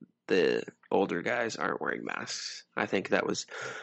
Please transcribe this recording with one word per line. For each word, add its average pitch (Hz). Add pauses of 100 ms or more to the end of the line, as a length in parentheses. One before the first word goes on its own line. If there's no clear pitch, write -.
(280)
the 67 (280)
older 87
guys 117
aren't 76
wearing 58
masks. - (120)
I 107
think -
that 98
was - (360)